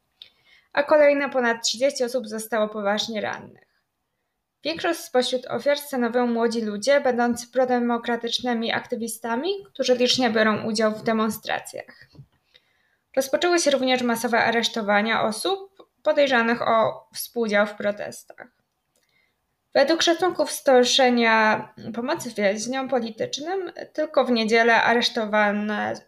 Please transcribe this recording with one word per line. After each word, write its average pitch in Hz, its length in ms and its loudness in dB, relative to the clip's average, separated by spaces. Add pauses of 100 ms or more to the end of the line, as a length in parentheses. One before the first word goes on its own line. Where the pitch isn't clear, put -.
(720)
a 285 100 0
kolejne 285 460 4
ponad 240 340 0
trzydzieści 262 400 -2
osób 240 240 -4
zostało 214 420 -4
poważnie 208 520 -4
rannych. - 600 -12 (800)
Większość 330 360 -4
spośród 254 460 -2
ofiar 285 320 -2
stanowią 247 500 -2
młodzi 233 340 0
ludzie, 214 400 0
będący 240 500 0
prodemokratycznymi 240 1200 -2
aktywistami, 233 760 -6 (240)
którzy 254 220 2
licznie 240 340 2
biorą 220 340 2
udział 220 280 0
w 214 120 -10
demonstracjach. - 1040 -4 (1080)
Rozpoczęły 302 440 0
się 285 120 2
również 254 300 2
masowe 233 380 0
aresztowania 220 840 0
osób 359 640 -4 (160)
podejrzanych 262 580 2
o - 520 0
współudział 214 540 0
w 208 60 -8
protestach. - 760 -8 (1300)
Według 285 280 4
szacunków 339 500 0
Stowarzyszenia 240 1160 4 (260)
Pomocy 262 360 -6
Więźniom 220 600 -2
Politycznym 262 840 -4 (220)
tylko 302 320 0
w 247 60 0
niedzielę 226 520 4
aresztowane 214 1080 0 (140)